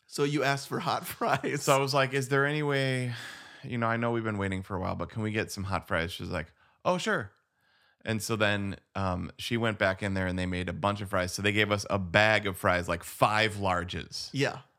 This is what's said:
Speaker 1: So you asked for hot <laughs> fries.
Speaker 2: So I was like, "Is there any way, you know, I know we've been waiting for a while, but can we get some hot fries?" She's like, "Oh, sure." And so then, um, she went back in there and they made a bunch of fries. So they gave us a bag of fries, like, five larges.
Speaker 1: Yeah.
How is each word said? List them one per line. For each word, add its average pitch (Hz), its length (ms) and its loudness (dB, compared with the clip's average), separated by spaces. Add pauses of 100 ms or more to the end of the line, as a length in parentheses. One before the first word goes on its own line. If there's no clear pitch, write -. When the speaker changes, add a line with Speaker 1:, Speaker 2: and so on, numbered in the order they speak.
Speaker 1:
So - 180 -2
you 143 180 0
asked 139 260 0
for 127 100 -2
hot 117 280 -2
<laughs> - 0 -
fries. 147 580 0
Speaker 2:
So 139 120 8
I 135 40 4
was 139 120 0
like, 135 220 4
"Is 135 140 -2
there 139 180 4
any 151 160 0
way, 131 500 0 (520)
you 123 120 -6
know, 117 120 0
I 113 100 2
know 117 140 0
we've 117 120 0
been 107 140 -2
waiting 98 240 -2
for 101 140 -8
a 90 40 -2
while, 92 140 -2
but 90 160 -6
can 110 120 -4
we 107 100 -2
get 107 200 -2
some 98 120 -8
hot 92 240 -4
fries?" 87 240 0
She's 92 180 -8
like, 82 220 -4 (320)
"Oh, 180 140 2
sure." 170 340 -2 (760)
And 110 160 -2
so 117 140 0
then, 101 400 2 (180)
um, 92 440 -2
she - 200 -2
went 113 200 0
back 95 240 2
in 98 120 0
there 95 140 0
and 90 100 -2
they 90 80 0
made 90 240 -2
a - 20 -4
bunch 101 300 0
of 95 80 -8
fries. 92 240 0
So 98 80 -4
they 104 100 2
gave 104 200 2
us 101 180 2
a 101 80 2
bag 104 480 4
of 95 100 -2
fries, 90 320 2
like, 87 160 -2
five 107 520 2
larges. 90 760 -4
Speaker 1:
Yeah. 131 260 -2 (200)